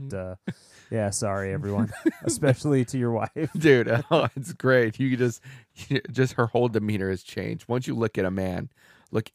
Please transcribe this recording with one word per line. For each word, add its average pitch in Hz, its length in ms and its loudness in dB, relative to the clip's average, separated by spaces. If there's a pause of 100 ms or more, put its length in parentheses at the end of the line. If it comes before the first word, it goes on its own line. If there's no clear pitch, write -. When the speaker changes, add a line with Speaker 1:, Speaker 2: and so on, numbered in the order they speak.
(140)
Speaker 1:
uh, 92 220 -8 (560)
yeah, 110 200 0
sorry, 98 420 -2
everyone, 101 380 -2 (160)
<laughs> - 160 -4
especially 147 640 2
to - 120 -6
your 120 140 0
wife. 107 180 -2 (240)
<laughs> - 40 -6
Speaker 2:
Dude, 135 320 6
<laughs> 117 220 0
oh, 143 240 4
it's 139 180 -10
great. 127 460 2
You 131 180 2
just, 120 240 0 (680)
just 127 220 2
her 117 140 2
whole 123 200 2
demeanor 104 420 0
has 95 140 -4
changed. - 440 -8
Once 123 200 -2
you 139 80 -2
look 113 220 -2
at 98 80 2
a 92 60 0
man, 95 380 -2 (420)
look - 240 -4